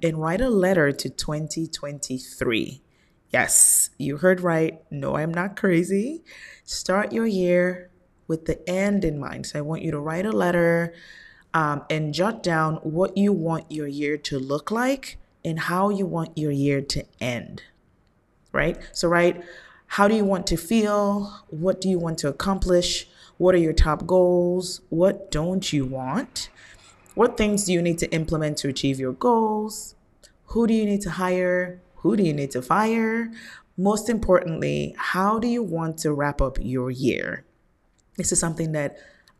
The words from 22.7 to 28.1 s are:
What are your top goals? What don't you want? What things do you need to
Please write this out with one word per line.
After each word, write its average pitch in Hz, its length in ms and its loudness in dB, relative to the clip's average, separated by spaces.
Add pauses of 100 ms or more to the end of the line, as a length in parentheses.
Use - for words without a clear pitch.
What 180 160 6
are 180 40 6
your 160 160 2
top 160 340 2
goals? 180 800 4
What 190 420 2
don't 180 440 -2
you 143 100 2
want? 131 680 -6 (640)
What - 200 2
things 208 300 0
do 180 80 0
you 170 80 2
need 170 160 0
to 165 160 -2